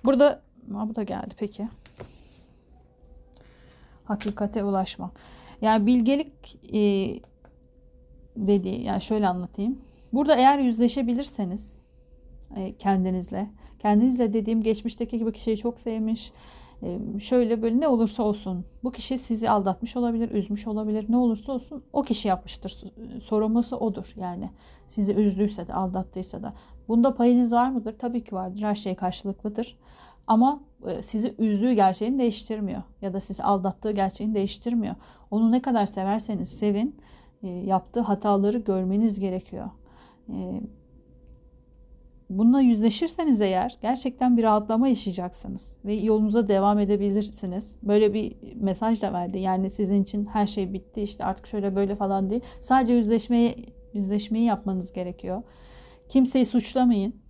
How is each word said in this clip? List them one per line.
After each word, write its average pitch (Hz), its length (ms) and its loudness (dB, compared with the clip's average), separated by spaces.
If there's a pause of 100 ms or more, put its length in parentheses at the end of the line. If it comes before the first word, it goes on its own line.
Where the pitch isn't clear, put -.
Burada, 269 380 4 (320)
ha, 214 160 -4
bu 220 60 -8
da 220 80 -4
geldi 196 340 -8
peki. 208 320 -8 (2250)
Hakikate 208 600 -4
ulaşma. 190 480 -4 (500)
Yani 220 260 2
bilgelik, 254 720 0 (140)
e, 214 60 0 (1600)
dediği, 202 460 0
yani 196 180 -2
şöyle 208 260 0
anlatayım. 185 540 -4 (320)
Burada 285 220 4
eğer 269 240 6
yüzleşebilirseniz 240 1200 0 (720)
e, 190 220 -8
kendinizle. 185 720 0 (300)
Kendinizle 226 540 4
dediğim 220 300 0
geçmişteki 226 540 -2
gibi 226 140 0
kişiyi 220 260 -2
çok 233 220 -6
sevmiş. 220 520 -4 (520)
E, 175 160 -6 (200)
şöyle 233 420 2
böyle 233 180 2
ne 320 80 2
olursa 233 360 2
olsun. 202 420 -2 (180)
Bu 254 80 -4
kişi 254 260 -6
sizi 226 320 -2
aldatmış 208 480 0
olabilir, 233 340 -2
üzmüş 208 360 -4
olabilir. 214 420 -4
Ne 233 80 4
olursa 240 360 0
olsun 262 300 -8 (100)
o 285 80 2
kişi 247 260 -2
yapmıştır. 185 420 -4
S-, 220 520 -14
sorumlusu 220 540 0
odur - 400 -6
yani. 185 340 -8 (380)
Sizi 202 260 0
üzdüyse 202 540 0
de, - 60 -12
aldattıysa 185 680 -6
da. - 100 -10 (340)
Bunda 233 280 4
payınız 240 380 4
var 240 160 4
mıdır? 220 300 -4
Tabii 240 240 -4
ki 214 120 -12
vardır. 185 260 -6
Her 208 140 0
şey 202 200 -4
karşılıklıdır. 202 840 -6 (500)
Ama, 262 360 4 (240)
e, - 140 -6
sizi - 360 -4
üzdüğü 220 360 2
gerçeğini 208 460 2
değiştirmiyor. 214 640 -2 (180)
Ya 196 120 -6
da 196 60 -4
sizi - 240 -8
aldattığı 196 480 0
gerçeğini 202 440 -2
değiştirmiyor. 202 600 -2 (360)
Onu 220 200 4
ne 254 100 4
kadar 233 240 2
severseniz 196 640 -4
sevin, 208 460 0 (480)
e, 196 40 -8
yaptığı 185 540 -2
hataları 202 560 2
görmeniz 202 600 0
gerekiyor. 185 500 -6 (600)
E, - 320 -6 (1700)
bununla 226 320 4
yüzleşirseniz 240 800 2
eğer 190 400 0
gerçekten 254 560 0
bir 226 60 2
rahatlama 220 440 2
yaşayacaksınız 190 1000 -4
ve 202 80 -2
yolunuza 214 540 2
devam 202 320 4
edebilirsiniz. 202 1040 -2
Böyle 208 300 4
bir 214 220 -4 (200)
mesaj 214 460 0
da 190 120 -2
verdi. 180 260 -4
Yani 190 300 0
sizin 202 320 0
için 208 240 -4
her 208 220 0
şey 196 260 -4
bitti, - 280 -10
işte 208 240 -6
artık 190 220 -4
şöyle 202 280 -4
böyle 202 200 0
falan 196 340 0
değil. 233 120 0 (180)
Sadece 254 340 4
yüzleşmeyi, 233 800 2 (200)
yüzleşmeyi 208 520 0
yapmanız 196 480 -2
gerekiyor. 185 500 -8 (680)
Kimseyi 254 360 4
suçlamayın. 240 680 2 (140)